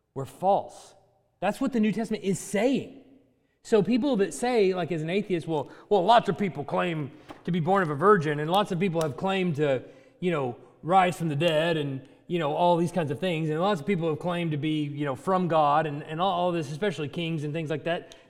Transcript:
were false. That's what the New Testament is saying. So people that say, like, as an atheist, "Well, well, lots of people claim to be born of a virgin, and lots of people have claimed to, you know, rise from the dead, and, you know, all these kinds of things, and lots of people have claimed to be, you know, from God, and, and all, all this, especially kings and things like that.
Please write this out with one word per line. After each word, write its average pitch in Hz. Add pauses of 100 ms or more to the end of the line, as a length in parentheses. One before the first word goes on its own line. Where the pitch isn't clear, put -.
(140)
were 131
false. - (460)
That's 202
what 269
the 247
New 214
Testament 220
is 190
saying. 233 (640)
So 214
people 240
that 185
say, 226
like, 175
as 160
an 160
atheist, 185
"Well, 156 (180)
well, 196
lots 220
of 180
people 156
claim 170 (320)
to 175
be 180
born 185
of 151
a 147
virgin, 151
and 156
lots 208
of 165
people 170
have 147
claimed 185
to, 139 (360)
you 175
know, 131 (260)
rise 180
from 165
the 147
dead, 160
and, 139 (260)
you 170
know, 151
all 175
these 170
kinds 151
of 123
things, 160
and 151
lots 190
of 139
people 170
have 151
claimed 170
to 151
be, 151
you 143
know, 139
from 185
God, 156
and, 147
and 160
all, 190
all 175
this, 156
especially 156
kings 165
and 151
things 156
like 156
that. 170 (140)